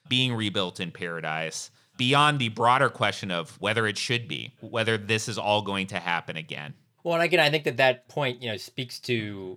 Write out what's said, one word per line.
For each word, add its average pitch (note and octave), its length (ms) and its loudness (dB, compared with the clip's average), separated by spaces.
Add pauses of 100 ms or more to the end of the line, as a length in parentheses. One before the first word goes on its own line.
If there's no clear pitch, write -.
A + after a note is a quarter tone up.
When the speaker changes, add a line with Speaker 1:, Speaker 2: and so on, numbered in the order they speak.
Speaker 1:
being B2 260 2
rebuilt G2+ 460 -2
in F2 100 -4
Paradise, D#2+ 800 -6 (260)
beyond C#3+ 440 4
the A#2 80 2
broader A#2+ 420 4
question G2+ 400 -2
of E2+ 300 -4
whether A2 260 2
it G#2 100 -2
should A#2 300 -2
be, A#1 340 -10
whether A2+ 380 0
this G#2+ 300 -2
is G#2 100 -4
all G#2 240 2
going G2 240 -2
to F#2+ 140 -4
happen E2+ 360 -2
again. D2 380 -10 (280)
Speaker 2:
Well, E3+ 120 -2
and E3 80 2
again, E3+ 180 4
I D3 100 6
think D3+ 140 0
that C3 140 -2
that C3 300 4
point, B2 340 -4
you A#2+ 80 -4
know, G#2+ 80 -4
speaks - 420 -10
to G2+ 560 -4